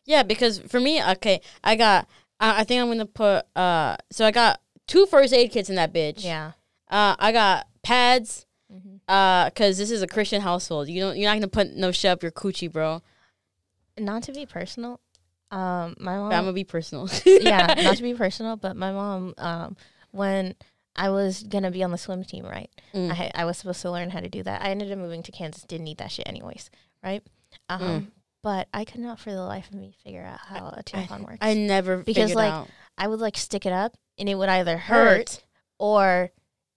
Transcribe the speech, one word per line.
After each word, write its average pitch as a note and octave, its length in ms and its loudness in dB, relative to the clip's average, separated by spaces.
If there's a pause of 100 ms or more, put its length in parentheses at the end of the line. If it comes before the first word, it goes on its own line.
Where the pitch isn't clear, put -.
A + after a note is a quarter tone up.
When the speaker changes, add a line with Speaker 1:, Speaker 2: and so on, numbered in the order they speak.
Speaker 1:
Yeah, D4 200 4
because A3 340 0
for - 200 -4
me, C#4 240 2
okay, F#3+ 380 2 (240)
I A3 100 4
got, G#3+ 320 6 (320)
I, A3 220 2
I A3 40 0
think B3 180 2
I'm A#3+ 60 0
gonna A3+ 180 -2
put, G#3 400 2 (100)
uh, E3+ 400 2 (160)
so A3+ 140 2
I G#3+ 40 6
got A3+ 300 4 (260)
two G4 200 8
first C#4 260 6
aid A#3+ 180 6
kits G#3 200 -2
in F#3+ 60 -2
that F3 160 2
bitch. E3 300 -2
Speaker 2:
Yeah. D#3+ 300 -8 (380)
Speaker 1:
Uh, G#3 280 4
I G#3+ 140 4
got G3+ 340 4 (160)
pads, B3 640 2 (260)
Speaker 2:
Mm-hmm. F#3+ 260 -20 (120)
Speaker 1:
uh, F#3 420 6
'cause G3 280 2
this G#3 120 -4
is A3 120 -2
a F#3 40 0
Christian G3+ 360 -2
household. F3 460 -4
You F3 120 -6
don't, F#3 160 -4
you're G#3 140 0
not G#3+ 60 2
gonna G#3 120 -2
put G3+ 260 -2
no F#3 160 -2
shit F#3 200 0
up F3+ 120 0
your E3+ 100 -6
coochie, F#3 380 -6
bro. D#3+ 320 -4 (960)
Speaker 2:
Not G#3+ 260 -6
to C#4+ 80 -12
be C#4 120 -14
personal, A#3 560 -12 (500)
um, F3+ 480 -4
my F#3 200 -6
mom G3+ 100 -6
Speaker 1:
But G#3 80 2
I'm F3 60 2
gonna F#3 100 -4
be F#3+ 120 -6
personal. D#3+ 520 -8
<laughs> - 80 -8
Speaker 2:
Yeah, - 480 6 (100)
not D4+ 140 4
to A#3 60 -8
be A#3+ 120 -4
personal, A3+ 420 -4
but F#3+ 200 -8
my F#3+ 160 -4
mom, G3 460 -6
um, E3+ 380 -8 (340)
when G3 440 -2 (400)
I G3 160 0
was G3 340 -2
gonna G3+ 260 -4
be F#3 120 -6
on F3+ 80 -2
the E3+ 80 -4
swim F#3 260 -10
team, - 200 -14
right? - 240 -12 (260)
Speaker 1:
Mm. F3+ 160 -2
Speaker 2:
I F3 40 -4
ha-, F3 200 -4
I E3+ 100 -4
was F3 120 -4
supposed F3+ 260 -10
to F3+ 80 -8
learn F3 200 -8
how F3+ 100 -10
to F3 80 -12
do F#3+ 140 -12
that. F#3+ 200 -8
I G3 80 -6
ended G3+ 220 -8
up G3 60 -8
moving E3+ 240 -12
to - 100 -20
Kansas, D#3 300 -14
didn't E3 220 -12
need D#3 140 -14
that - 140 -12
shit - 160 -10
anyways, - 420 -16 (320)
right? G3 200 -8 (460)
Um, F#3 120 -8
Speaker 1:
Mm. F3+ 260 -4 (360)
Speaker 2:
but G3 320 -6
I G#3+ 100 -8
could A#3+ 160 -14
not A#3 200 -12
for G#3+ 120 -12
the F#3 120 -8
life F#3+ 240 -12
of G3+ 60 -18
me G3 200 -18 (100)
figure F#3 200 -18
out F#3 160 -18
how F#3 260 -16
a - 120 -16
Speaker 1:
I, - 40 -14
Speaker 2:
tampon F#3+ 420 -10
works. A3 160 -18
Speaker 1:
I G#3+ 140 2
never G3 440 2
Speaker 2:
Because, A3 320 2
Speaker 1:
figured - 60 0
Speaker 2:
like, G#3+ 160 4
Speaker 1:
out. D#3 160 -8 (300)
Speaker 2:
I F#3+ 100 -2
would, A3 120 -4
like, A3 160 -4
stick - 280 -6
it F#3 80 0
up, G3 240 -2 (220)
and G3+ 100 -4
it G3 60 0
would G3 140 0
either F3+ 280 2
hurt A3 420 4
Speaker 1:
Hurt. - 240 -8 (360)
Speaker 2:
or F#3+ 520 4 (460)